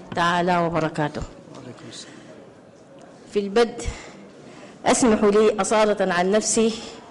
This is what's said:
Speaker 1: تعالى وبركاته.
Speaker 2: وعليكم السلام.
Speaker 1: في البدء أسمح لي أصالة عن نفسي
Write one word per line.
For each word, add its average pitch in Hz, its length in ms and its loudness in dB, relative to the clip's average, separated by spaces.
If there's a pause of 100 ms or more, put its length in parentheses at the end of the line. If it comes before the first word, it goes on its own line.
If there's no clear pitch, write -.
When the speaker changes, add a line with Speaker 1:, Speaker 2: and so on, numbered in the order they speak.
(160)
Speaker 1:
تعالى 175 420 0
وبركاته. 156 640 -2 (320)
Speaker 2:
وعليكم 123 360 -18
السلام. - 240 -18 (1160)
Speaker 1:
في 202 60 -2
البدء 208 460 0 (1000)
أسمح 214 380 2
لي 208 360 4
أصالة 202 540 2
عن 180 160 2
نفسي 220 440 2 (360)